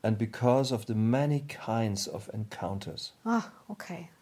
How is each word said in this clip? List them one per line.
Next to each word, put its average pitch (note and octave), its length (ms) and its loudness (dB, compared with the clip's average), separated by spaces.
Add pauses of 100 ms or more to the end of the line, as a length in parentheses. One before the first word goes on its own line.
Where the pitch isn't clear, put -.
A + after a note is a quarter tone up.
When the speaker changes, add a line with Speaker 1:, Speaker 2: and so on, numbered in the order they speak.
Speaker 1:
and A2 160 4
because B2 540 4
of A2+ 160 -2
the A2+ 80 0
many C3+ 460 4
kinds A2 640 -2
of - 260 -8
encounters. G2 760 -6 (160)
Speaker 2:
Ah, A3+ 240 0 (180)
okay. E3+ 400 -12 (120)